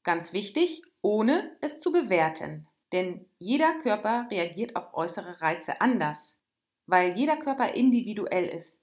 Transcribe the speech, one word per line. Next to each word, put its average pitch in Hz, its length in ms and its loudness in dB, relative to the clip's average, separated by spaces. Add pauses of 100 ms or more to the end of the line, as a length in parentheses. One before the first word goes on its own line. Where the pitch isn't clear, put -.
Ganz 170 280 0
wichtig, 285 520 -2 (180)
ohne 226 480 2 (100)
es - 200 -6
zu 359 100 0
bewerten. 160 760 0 (240)
Denn 180 360 -4 (100)
jeder 311 420 0
Körper 233 500 0
reagiert 180 460 -4
auf - 180 -8
äußere 175 480 -6
Reize - 380 -2
anders, 190 580 0 (480)
weil 180 320 4
jeder 302 180 2
Körper 262 380 -2
individuell 214 720 2
ist - 360 -10